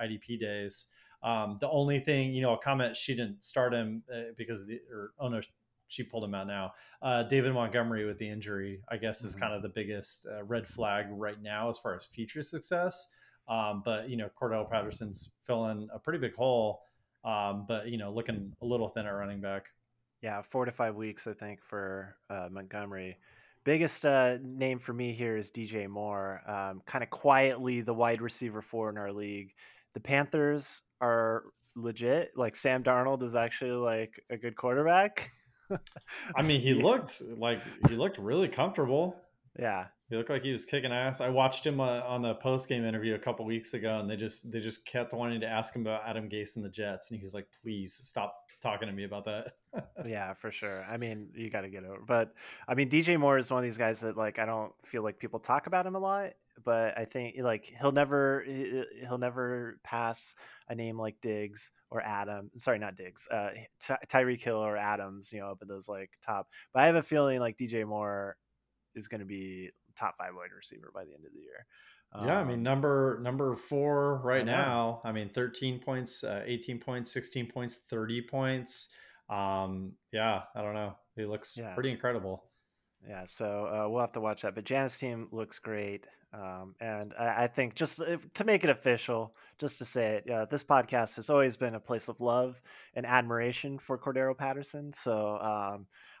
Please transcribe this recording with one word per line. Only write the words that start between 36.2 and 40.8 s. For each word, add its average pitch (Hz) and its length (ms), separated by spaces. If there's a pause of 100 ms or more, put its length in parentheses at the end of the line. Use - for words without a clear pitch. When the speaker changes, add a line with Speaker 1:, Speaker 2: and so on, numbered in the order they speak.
Speaker 1:
I 135 60
mean, 147 180
he 131 140
Speaker 2:
Yeah. 120 100
Speaker 1:
looked 233 380
like, 117 380 (280)
he 117 80
looked 185 220
really 131 300
comfortable. 160 720 (380)
Speaker 2:
Yeah. 98 300 (200)
Speaker 1:
He 117 60
looked 113 160
like 131 140
he 135 80
was 113 120
kicking 131 280